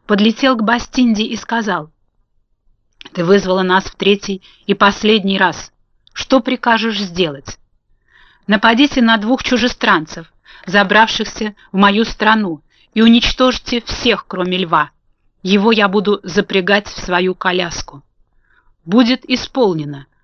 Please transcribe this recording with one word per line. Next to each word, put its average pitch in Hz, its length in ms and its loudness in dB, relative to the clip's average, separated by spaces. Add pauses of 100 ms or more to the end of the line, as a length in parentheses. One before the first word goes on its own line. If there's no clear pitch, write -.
подлетел 220 500 2
к 220 80 -4
Бастинде 220 600 0
и 233 120 0
сказал: 202 560 -6 (1200)
«Ты 175 120 -4
вызвала 190 380 2
нас 185 220 2
в - 100 -16
третий 196 480 -2 (240)
и 196 80 0
последний 202 640 0
раз. 180 320 -2 (420)
Что - 260 0
прикажешь 226 600 -2
сделать?» 170 580 -6 (880)
«Нападите 233 560 2
на 226 160 4
двух 220 260 -2
чужестранцев, 208 880 -2 (360)
забравшихся 208 880 0 (160)
в 196 60 -2
мою 202 280 4
страну, 214 560 -2 (320)
и 220 80 2
уничтожьте 240 800 2
всех, - 460 -4
кроме 185 320 -4
льва. 160 320 0 (500)
Его 202 300 2
я 214 160 2
буду 202 340 0
запрягать 190 680 -2
в - 120 -14
свою 185 340 -2
коляску». 180 720 -6 (800)
«Будет 233 400 2
исполнено», 156 800 -4 (180)